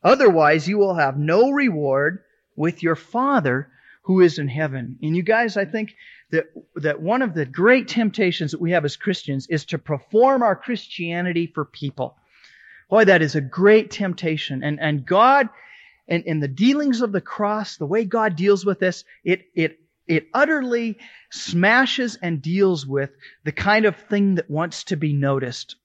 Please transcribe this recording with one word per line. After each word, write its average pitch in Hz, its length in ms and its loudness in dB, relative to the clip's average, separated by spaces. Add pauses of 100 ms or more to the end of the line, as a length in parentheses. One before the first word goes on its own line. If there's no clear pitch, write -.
Otherwise, 165 640 4
you 208 120 -2
will 196 160 2
have 139 240 0
no 185 320 2
reward 160 720 0 (320)
with 170 260 -4
your 165 140 0
Father 196 760 -2 (400)
who 185 120 4
is 170 180 4
in 143 80 -4
heaven. 131 560 -6
And 156 120 -2
you 180 60 0
guys, 220 340 0
I 202 100 -2
think 214 280 -8 (380)
that, 160 140 -2 (320)
that 147 220 -4
one 208 220 -2
of 202 140 -4
the 151 100 -2
great 196 420 2
temptations 185 640 -2
that 160 80 -8
we 170 120 -2
have 170 120 2
as 147 140 -4
Christians 143 540 -6
is 156 140 -4
to 170 120 -8
perform 233 640 0
our 208 140 0
Christianity 175 1000 -6
for 151 100 -6
people. - 540 -10 (720)
Boy, 214 160 6
that 185 160 6
is 156 140 -2
a 151 60 0
great 202 500 4
temptation. 160 720 -6
And, 147 160 -4
and 151 260 -2
God, 240 440 4 (580)
and, 170 180 -2
and 156 160 -2
the 143 60 -2
dealings 247 540 0
of 226 100 -2
the 196 100 -2
cross, 208 560 -6
the 160 80 -6
way 208 180 0
God 214 320 -2
deals 190 300 2
with 196 140 -2
this, 185 240 -2 (200)
it, 185 180 0 (120)
it, 160 240 -2 (300)
it 160 260 0
utterly 247 640 0 (320)
smashes 240 920 0
and 165 220 -4
deals 175 460 0
with 139 240 -4 (320)
the 151 80 -4
kind 214 340 2
of 202 100 2
thing 202 400 0
that 165 140 -4
wants 160 360 -6
to 185 100 -4
be 151 180 -2
noticed. 139 720 -4